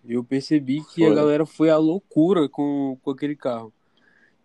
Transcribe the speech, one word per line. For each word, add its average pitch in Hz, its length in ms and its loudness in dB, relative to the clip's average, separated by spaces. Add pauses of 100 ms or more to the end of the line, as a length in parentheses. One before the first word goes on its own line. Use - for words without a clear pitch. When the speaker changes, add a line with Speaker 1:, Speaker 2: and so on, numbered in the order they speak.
Speaker 1:
Eu 120 160 -4
percebi 135 640 -4
que - 180 -4
a 156 60 6
Speaker 2:
Foi. 147 80 4
Speaker 1:
galera 151 300 2
foi 156 240 0
à 156 80 4
loucura 160 680 2
com, 143 540 -4
com 143 80 -6
aquele 143 240 -6
carro. 113 380 -8 (720)